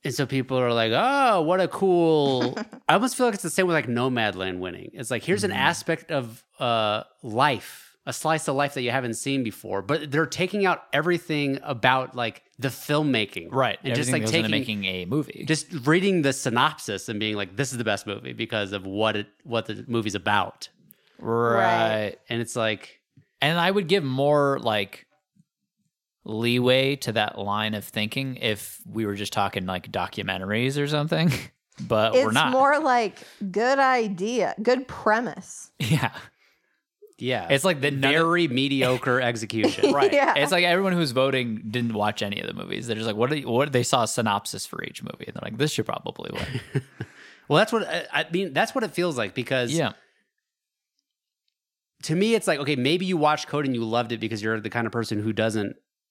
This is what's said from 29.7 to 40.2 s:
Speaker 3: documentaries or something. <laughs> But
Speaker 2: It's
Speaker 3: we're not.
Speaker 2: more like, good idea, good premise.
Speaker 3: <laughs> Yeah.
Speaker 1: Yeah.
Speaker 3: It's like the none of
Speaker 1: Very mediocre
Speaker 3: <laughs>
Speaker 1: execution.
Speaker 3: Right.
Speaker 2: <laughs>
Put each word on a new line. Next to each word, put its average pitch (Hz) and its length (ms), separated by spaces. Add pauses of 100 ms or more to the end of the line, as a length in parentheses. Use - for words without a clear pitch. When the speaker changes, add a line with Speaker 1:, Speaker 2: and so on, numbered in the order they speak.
Speaker 3:
documentaries 101 920
or 143 60
something. 156 500
<laughs> - 40 (380)
But 214 360
Speaker 2:
It's 254 100
Speaker 3:
we're 214 60
not. 254 200
Speaker 2:
more 277 280
like, 247 380 (340)
good 240 260
idea, 226 840
good 247 280
premise. - 880
Speaker 3:
<laughs> - 40
Yeah. 120 320 (1080)
Speaker 1:
Yeah. 117 320
Speaker 3:
It's 139 120
like 170 180
the 143 100
none 135 240
of 160 40
Speaker 1:
Very 170 280
mediocre 127 760
Speaker 3:
<laughs> 120 100
Speaker 1:
execution. 110 640
Speaker 3:
Right. 392 200
Speaker 2:
<laughs> 285 80